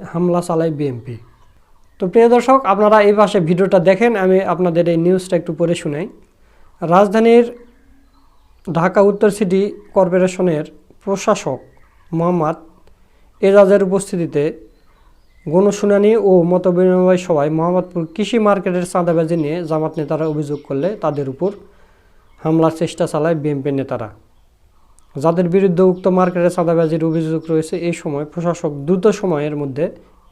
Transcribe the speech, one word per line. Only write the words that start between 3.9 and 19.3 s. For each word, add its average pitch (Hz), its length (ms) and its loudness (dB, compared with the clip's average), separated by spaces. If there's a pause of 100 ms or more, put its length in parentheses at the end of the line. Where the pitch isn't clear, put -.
আমি 185 140 4 (140)
আপনাদের 170 360 0
এই 170 160 0
নিউজটা 185 320 0
একটু 170 220 -4
পড়ে 170 220 0
শোনাই। 156 260 -6 (760)
রাজধানীর 220 640 4 (1200)
ঢাকা 175 340 0 (100)
উত্তর 202 200 2
সিটি 190 300 -2 (360)
কর্পোরেশনের 180 680 0 (360)
প্রশাসক 190 600 -4 (580)
মোহাম্মদ 165 400 -2 (840)
এজাজের 196 460 6
উপস্থিতিতে 175 540 -4 (1040)
গণশুনানি 202 640 2 (160)
ও 185 40 6 (180)
মতবিনিময় 185 760 2
সভায় 151 320 0
মোহাম্মদপুর 175 440 -2 (100)
কৃষি 214 340 -2
মার্কেটের 185 460 -2
চাঁদাবাজি 170 440 0